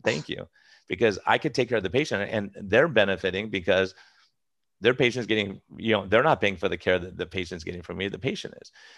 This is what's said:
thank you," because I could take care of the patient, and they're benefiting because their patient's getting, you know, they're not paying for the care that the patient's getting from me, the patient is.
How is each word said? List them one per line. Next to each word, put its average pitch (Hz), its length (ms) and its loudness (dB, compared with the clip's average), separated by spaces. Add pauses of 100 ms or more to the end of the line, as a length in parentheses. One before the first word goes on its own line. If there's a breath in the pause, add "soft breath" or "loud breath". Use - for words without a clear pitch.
thank 127 240 0
you," - 180 -8 (400 soft breath)
because 101 400 2
I 117 120 4
could 143 160 -4
take 123 140 0
care 120 100 0
of 95 40 0
the 90 80 -4
patient, 113 400 -2
and 104 240 -4
they're 113 340 4
benefiting 98 640 0
because 95 440 2 (880 soft breath)
their 117 120 4
patient's 123 340 0
getting, 104 340 -2 (160)
you 110 160 0
know, 98 140 0
they're 110 160 4
not 151 180 2
paying 98 160 0
for 95 120 -2
the 90 80 -4
care 92 220 2
that 90 180 -10
the 87 80 -6
patient's 87 380 -8
getting 87 200 -10
from 87 140 -10
me, 98 120 -4
the 95 100 -10
patient - 420 -8
is. - 100 -20 (260 loud breath)